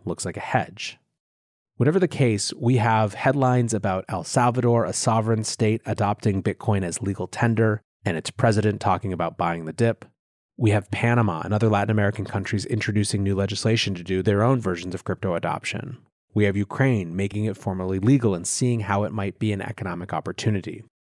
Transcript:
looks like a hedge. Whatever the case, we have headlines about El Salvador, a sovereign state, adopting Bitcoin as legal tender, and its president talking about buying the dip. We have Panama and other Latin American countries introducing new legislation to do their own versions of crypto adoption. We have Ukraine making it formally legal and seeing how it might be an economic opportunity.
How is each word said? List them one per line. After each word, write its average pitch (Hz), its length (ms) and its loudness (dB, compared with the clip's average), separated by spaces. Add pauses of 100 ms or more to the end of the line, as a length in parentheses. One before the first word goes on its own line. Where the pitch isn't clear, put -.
looks 85 200 -4
like 87 120 -6
a - 40 -10
hedge. - 580 -4 (760)
Whatever 156 220 4
the 180 80 2
case, 113 460 0
we 127 240 2
have 110 380 4
headlines 127 580 2
about 95 340 -2
El 87 160 -6
Salvador, 120 640 2
a 87 80 -4
sovereign 110 500 2
state, 110 440 0
adopting 104 560 0
Bitcoin 98 400 0
as 85 180 -4
legal 95 240 -4
tender, 113 560 2 (240)
and 87 100 0
its - 140 -6
president 107 500 2
talking 95 320 0
about 85 260 -4
buying 85 280 -2
the 78 80 -8
dip. 117 320 0 (500)
We 113 140 2
have 104 220 0
Panama 110 520 2
and 95 100 -2
other 110 160 4
Latin 104 200 2
American 101 360 2
countries 98 400 -4
introducing 104 580 0
new 98 120 2
legislation 101 600 0
to 87 80 -10
do 92 180 0
their 101 220 2
own 123 180 2
versions 90 320 -4
of 92 100 -8
crypto 92 300 -4
adoption. - 640 -6 (360)
We 104 120 4
have 98 100 2
Ukraine 101 600 0
making 101 300 -2
it 101 120 -4
formally 95 420 -4
legal 113 340 4
and 87 140 -4
seeing 120 340 0
how 101 220 0
it 87 80 -4
might 98 260 -6
be 107 140 0
an 98 100 -4
economic 92 520 -8
opportunity. 95 720 -4 (180)